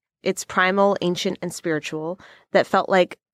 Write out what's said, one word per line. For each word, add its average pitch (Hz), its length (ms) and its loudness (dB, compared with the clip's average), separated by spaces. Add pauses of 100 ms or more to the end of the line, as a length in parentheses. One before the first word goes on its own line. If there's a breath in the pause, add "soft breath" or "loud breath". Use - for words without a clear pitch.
(240)
it's - 220 -4
primal, 196 580 2
ancient, 180 400 -2
and 175 100 -6
spiritual, 156 640 -6 (340 soft breath)
that 175 140 2
felt 190 220 2
like 185 300 2 (160)